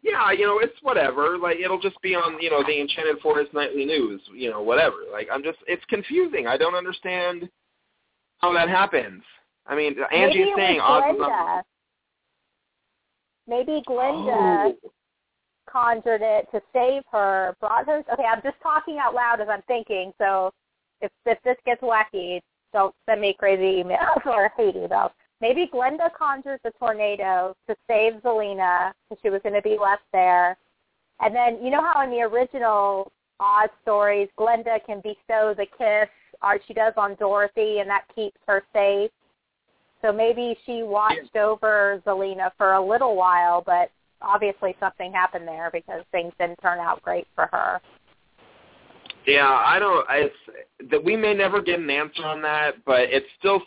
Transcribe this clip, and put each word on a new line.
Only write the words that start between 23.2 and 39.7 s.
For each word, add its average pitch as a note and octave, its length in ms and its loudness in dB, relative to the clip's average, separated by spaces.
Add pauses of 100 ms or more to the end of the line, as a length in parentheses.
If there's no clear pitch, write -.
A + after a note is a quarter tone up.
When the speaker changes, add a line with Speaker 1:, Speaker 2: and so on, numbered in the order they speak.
Speaker 2:
me G3 160 0
crazy F#3+ 440 2
emails A#3 380 0
<laughs> - 60 -8
or G#3+ 320 2
hate G3+ 160 0
emails. F#3+ 360 -2 (280)
Maybe B3+ 320 0
Glinda C#4+ 460 -2
conjured C#4 480 -6
the A3+ 140 -6
tornado G3+ 760 -2 (140)
to G#3+ 80 -4 (100)
save A3+ 360 2
Zelena, F#3+ 680 0 (140)
'cause G#3 140 -16
she - 80 -2
was G3 160 -2
gonna G#3 160 0
be G#3+ 160 -2
left G3+ 340 0
there. F3+ 460 4 (640)
And A3 160 0
then, A#3+ 260 0
you B3 80 -4
know C#4+ 120 2
how D#4 180 2
in C4 100 -2
the A#3+ 120 -2
original G#3+ 880 0 (260)
Oz G#3 300 2 (140)
stories, G#3 540 0
Glinda A3+ 500 0
can G3+ 160 -10
bestow G#3+ 500 -2
the G3+ 140 -4 (100)
kiss, G#3+ 320 0 (340)
or G3+ 240 2
she A3+ 60 -18
does A3 240 0
on G3+ 200 -2
Dorothy, G#3 640 0
and G3 100 -4
that G3+ 140 0 (100)
keeps G#3 240 -8 (100)
her G3 240 2
safe? G3+ 380 2 (920)